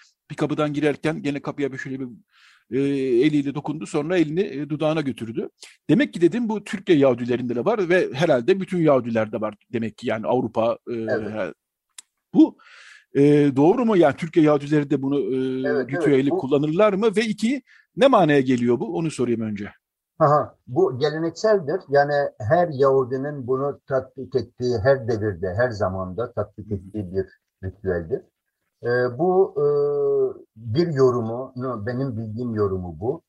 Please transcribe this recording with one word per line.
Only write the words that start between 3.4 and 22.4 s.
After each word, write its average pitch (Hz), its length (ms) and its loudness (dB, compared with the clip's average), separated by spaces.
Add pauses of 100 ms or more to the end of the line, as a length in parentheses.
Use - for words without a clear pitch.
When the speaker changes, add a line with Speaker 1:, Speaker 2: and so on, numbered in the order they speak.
Speaker 1:
dokundu, 156 320 -8
sonra 160 300 -2
elini, 165 240 0
e, 143 280 -6
dudağına 156 320 -2
götürdü. 123 480 -6 (420)
Demek 226 240 2
ki 175 60 -10
dedim 202 280 2
bu 208 160 -4
Türkiye 185 340 0
Yahudilerinde 123 560 2
de 120 100 -2
var 196 240 0
ve 160 240 2
herhalde 151 480 2
bütün 180 180 -4
Yahudilerde 117 640 2
var 107 140 -4 (180)
demek 113 260 -6
ki, 120 100 -8
yani 110 180 -4
Avrupa, 117 520 0 (120)
e, 120 40 -6
Speaker 2:
Evet. 107 360 -4
Speaker 1:
her-, 101 240 -6 (800)
bu, 302 220 4 (580)
e, 139 80 4 (340)
doğru 196 280 4
mu? 220 120 2
Yani 156 200 4
Türkiye 160 300 2
Yahudileri 147 440 2
de 139 120 0
bunu, 139 160 0
e, 131 500 -2
Speaker 2:
Evet, 127 240 -2
Speaker 1:
ritüeli 139 280 4
Speaker 2:
evet. 139 100 0
Bu 180 80 0
Speaker 1:
kullanırlar 156 540 2
mı? 196 140 0 (100)
Ve 214 40 2
iki, 233 420 -2 (340)
ne 233 120 6
manaya 151 320 6
geliyor 123 400 2
bu? 170 160 -6
Onu 165 140 -2
sorayım 120 300 -2
önce. 104 300 -6 (480)
Speaker 2:
Aha, 147 380 2 (100)
bu 127 320 0
gelenekseldir. 160 880 -2
Yani 143 400 2 (100)
her 165 300 2